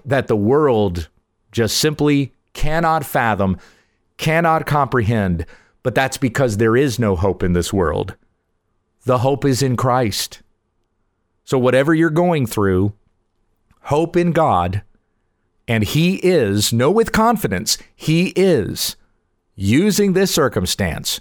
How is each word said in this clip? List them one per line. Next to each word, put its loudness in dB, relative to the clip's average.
that -2
the 0
world 0
just -2
simply 0
cannot 0
fathom, 0
cannot 0
comprehend, 0
but -4
that's -2
because 0
there 2
is 0
no 0
hope -2
in 2
this -2
world. -2
The 2
hope 0
is 0
in 0
Christ. -2
So -2
whatever 2
you're 4
going 0
through, 0
hope -2
in 2
God, 0
and 0
he 0
is, 0
know 2
with 0
confidence, -2
he 0
is 0
using 2
this 0
circumstance -2